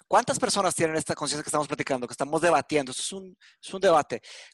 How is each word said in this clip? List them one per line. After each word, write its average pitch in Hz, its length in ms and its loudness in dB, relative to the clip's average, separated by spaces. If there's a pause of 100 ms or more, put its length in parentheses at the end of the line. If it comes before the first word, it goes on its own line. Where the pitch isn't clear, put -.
¿Cuántas 240 320 2
personas 196 340 0
tienen 160 220 0
esta 156 200 -4
conciencia 147 280 -6
que - 60 -10
estamos 151 180 0
platicando, 135 400 -4
que - 60 -16
estamos 151 260 -4
debatiendo? 147 520 2
Esto - 100 -8
es - 100 -6
un, 190 260 -14 (240)
es - 120 -14
un 190 80 -8
debate. 156 400 4 (320)